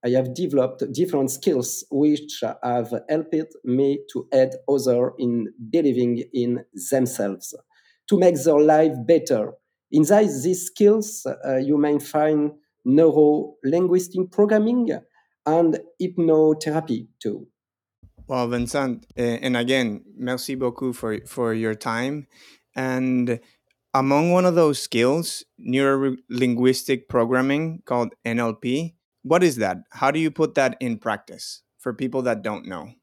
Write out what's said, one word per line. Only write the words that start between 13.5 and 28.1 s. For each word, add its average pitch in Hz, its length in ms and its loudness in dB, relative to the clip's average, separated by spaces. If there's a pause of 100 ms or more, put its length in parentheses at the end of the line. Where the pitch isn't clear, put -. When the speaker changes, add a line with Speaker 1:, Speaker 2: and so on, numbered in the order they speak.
Speaker 1:
programming 220 680 2 (460)
and 160 340 2 (220)
hypnotherapy 156 1080 0 (120)
too. - 280 -8 (800)
Speaker 2:
Well, 123 180 -2
Vincent, 120 600 -4 (100)
uh, 123 60 -4
and 120 340 -2
again, 120 480 -2 (100)
merci 127 400 -8
beaucoup 127 400 -4
for, 110 320 -6
for 117 280 -4
your 110 200 -2
time. 131 520 -6 (500)
And 127 640 -2 (540)
among 143 380 2
one 180 120 4
of 180 100 2
those 160 240 2
skills, 131 680 -2 (100)
neuro-linguistic 131 1500 0
programming 135 800 0
called 120 280 -2 (120)